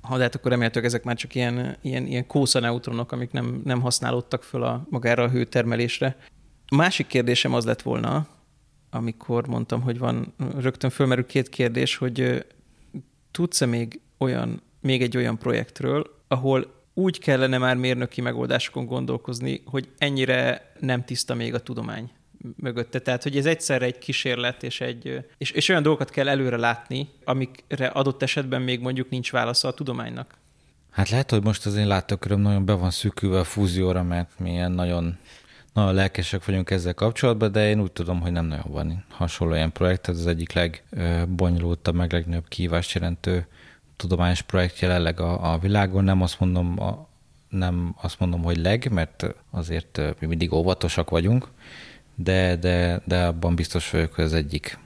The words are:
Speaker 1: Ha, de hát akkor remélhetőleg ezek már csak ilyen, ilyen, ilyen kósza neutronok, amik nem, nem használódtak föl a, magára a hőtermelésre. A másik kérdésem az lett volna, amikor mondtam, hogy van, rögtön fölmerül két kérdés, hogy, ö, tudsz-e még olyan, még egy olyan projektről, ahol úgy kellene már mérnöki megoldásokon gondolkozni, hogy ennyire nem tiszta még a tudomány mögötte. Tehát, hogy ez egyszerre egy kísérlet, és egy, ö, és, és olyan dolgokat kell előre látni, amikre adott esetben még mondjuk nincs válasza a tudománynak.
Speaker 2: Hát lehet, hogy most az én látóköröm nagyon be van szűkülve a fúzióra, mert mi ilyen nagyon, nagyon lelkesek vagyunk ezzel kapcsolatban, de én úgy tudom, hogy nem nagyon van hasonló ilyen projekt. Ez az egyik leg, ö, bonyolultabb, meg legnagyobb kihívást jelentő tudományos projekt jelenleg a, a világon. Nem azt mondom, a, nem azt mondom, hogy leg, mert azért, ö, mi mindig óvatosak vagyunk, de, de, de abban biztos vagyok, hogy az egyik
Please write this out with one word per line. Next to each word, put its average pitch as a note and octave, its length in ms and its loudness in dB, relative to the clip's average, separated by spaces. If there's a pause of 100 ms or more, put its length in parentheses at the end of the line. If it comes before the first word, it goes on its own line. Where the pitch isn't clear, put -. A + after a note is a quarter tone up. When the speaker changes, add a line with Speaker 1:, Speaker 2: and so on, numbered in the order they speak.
Speaker 1:
Ha, B2+ 160 -4
de B2+ 60 4
hát A#2+ 120 2
akkor B2+ 160 -2
remélhetőleg A#2+ 380 2
ezek A#2+ 160 -2
már A#2+ 120 -2
csak - 180 -10
ilyen, B2 460 -2
ilyen, B2+ 260 -4
ilyen B2+ 200 -2
kósza C3+ 340 2
neutronok, A#2+ 520 -4
amik B2 180 -6
nem, B2 340 -4
nem B2+ 160 0
használódtak B2 640 -2
föl B2 200 -6
a, A#2+ 280 -4
magára A#2+ 320 2
a B2 80 2
hőtermelésre. A#2+ 880 0 (520)
A - 60 -2
másik E3+ 320 2
kérdésem B2 480 2
az A#2+ 100 0
lett A#2 180 -2
volna, B2 440 -2 (640)
amikor A#2 560 -4
mondtam, A#2+ 340 -2
hogy A#2+ 180 -2
van, A#2+ 360 -2 (240)
rögtön B2+ 320 0
fölmerül B2+ 360 2
két C3 220 0
kérdés, B2 480 0
hogy, B2+ 240 -4
ö, B2+ 180 0 (920)
tudsz-e E3+ 360 0
még A#2 340 -4 (180)
olyan, A#2+ 440 -2 (180)
még C3 220 2
egy B2 140 0
olyan A#2 220 0
projektről, B2+ 680 -2 (220)
ahol C3+ 540 0 (120)
úgy F#3 240 0
kellene C3 400 2
már B2+ 180 2
mérnöki B2+ 440 -2
megoldásokon B2 680 -2
gondolkozni, B2+ 800 -6
hogy C3+ 240 -6 (100)
ennyire B2+ 840 0
nem B2+ 240 -2
tiszta B2 300 -4
még A#2 200 -4
a A#2 60 -2
tudomány A2+ 500 -10 (460)
mögötte. A#2+ 420 -6
Tehát, B2 240 -2
hogy C#3 140 -4
ez C#3 100 0
egyszerre D3 380 0
egy B2 140 -2
kísérlet, B2 640 -4
és B2+ 180 -8
egy, B2 280 -8
ö, C3 80 -6 (220)
és, C3 120 -6
és - 180 0
olyan F3 140 4
dolgokat D3 280 2
kell C#3 180 0
előre C3 280 0
látni, A#2 520 -2 (160)
amikre C3 640 -2
adott C3+ 360 0
esetben C3 400 -2
még B2+ 180 -2
mondjuk B2+ 300 -4
nincs B2+ 220 -4
válasza A#2+ 360 0
a B2+ 60 -4
tudománynak. B2 600 -8 (560)
Speaker 2:
Hát G2 180 2
lehet, B2+ 220 0
hogy G#2+ 120 4
most G#2+ 240 0
az G#2 100 0
én G#2 100 2
látóköröm G2 540 0
nagyon G2+ 240 4
be G2 80 2
van F#2 180 2
szűkülve F#2+ 480 0
a F2+ 60 4
fúzióra, F#2 580 2
mert F2 360 -2
mi F2 120 -4
ilyen F2 220 0
nagyon, F2 440 0 (560)
nagyon G2 220 4
lelkesek F#2+ 500 0
vagyunk F#2+ 260 0
ezzel F2+ 240 0
kapcsolatban, A2+ 580 2
de G#2+ 160 4
én G#2+ 120 4
úgy F#2+ 120 -2
tudom, F2+ 280 -2
hogy F2 120 0
nem E2+ 140 0
nagyon D2+ 220 -4
van D#2 400 -4
hasonló E2 460 -2
ilyen D#2+ 180 2
projekt. F2+ 360 0
Ez E2+ 100 -2
az E2 80 -2
egyik E2 260 -2
leg, E2+ 380 0
ö, E2+ 380 0
bonyolultabb, F2 640 0
meg F2 180 0
legnagyobb E2+ 360 -2
kihívást E2+ 440 -2
jelentő F2 540 -2 (500)
tudományos F2 460 2
projekt F2+ 360 0
jelenleg F2 420 2
a, F2 320 0
a E2 60 2
világon. G2 460 4
Nem F#2+ 180 6
azt - 180 0
mondom, F2+ 400 2
a, G#2 280 -4 (400)
nem F2 520 0
azt - 180 -6
mondom, F2 240 0
hogy E2+ 140 2
leg, G#2+ 360 2
mert E2 340 -2 (240)
azért, D#2+ 480 -4
ö, D2+ 200 0
mi D#2+ 80 -4
mindig E2 260 0
óvatosak E2+ 580 2
vagyunk, G2+ 380 2 (680)
de, F#2 400 2
de, F2 480 2
de F2+ 220 2
abban E2+ 280 2
biztos E2+ 360 -2
vagyok, D#2+ 240 0
hogy D#2+ 100 2
az D#2 80 2
egyik D2+ 540 -2